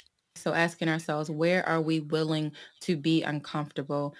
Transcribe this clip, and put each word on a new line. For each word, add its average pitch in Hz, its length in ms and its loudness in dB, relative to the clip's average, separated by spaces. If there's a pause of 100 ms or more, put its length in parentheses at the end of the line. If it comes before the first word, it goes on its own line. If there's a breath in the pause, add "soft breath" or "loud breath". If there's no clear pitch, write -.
(360)
So - 180 -2
asking 165 360 2
ourselves, 156 400 0
"Where 170 380 2
are 165 140 2
we 160 200 0
willing 156 500 0 (300 loud breath)
to 175 160 0
be 160 260 2
uncomfortable?" 143 960 -4